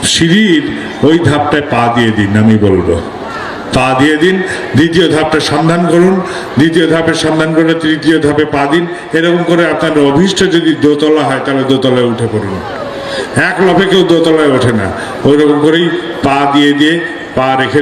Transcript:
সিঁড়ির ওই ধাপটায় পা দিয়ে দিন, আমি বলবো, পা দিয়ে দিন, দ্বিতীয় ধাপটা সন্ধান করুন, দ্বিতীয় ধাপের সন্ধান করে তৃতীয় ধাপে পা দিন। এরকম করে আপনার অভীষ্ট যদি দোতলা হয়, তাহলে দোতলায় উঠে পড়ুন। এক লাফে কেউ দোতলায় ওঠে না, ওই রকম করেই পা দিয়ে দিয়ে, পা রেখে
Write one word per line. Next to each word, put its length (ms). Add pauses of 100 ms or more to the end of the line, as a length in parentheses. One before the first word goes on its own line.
(120)
সিঁড়ির 520 (440)
ওই 80 (120)
ধাপটায় 460
পা 100 (100)
দিয়ে 240
দিন, 140 (120)
আমি 120 (100)
বলবো, 300 (760)
পা 140 (120)
দিয়ে 240
দিন, 120 (400)
দ্বিতীয় 300 (100)
ধাপটা 240 (120)
সন্ধান 300 (100)
করুন, 240 (440)
দ্বিতীয় 340
ধাপের 300
সন্ধান 340
করে 140 (120)
তৃতীয় 420
ধাপে 200 (100)
পা 80 (100)
দিন। 100 (340)
এরকম 320
করে 140 (100)
আপনার 200 (160)
অভীষ্ট 300 (160)
যদি 160 (140)
দোতলা 420
হয়, 180
তাহলে 260
দোতলায় 400
উঠে 220
পড়ুন। 220 (960)
এক 160
লাফে 260
কেউ 120 (100)
দোতলায় 440
ওঠে 220
না, 80 (400)
ওই 140
রকম 240
করেই 220 (360)
পা 140 (140)
দিয়ে 280
দিয়ে, 140 (440)
পা 100 (140)
রেখে 200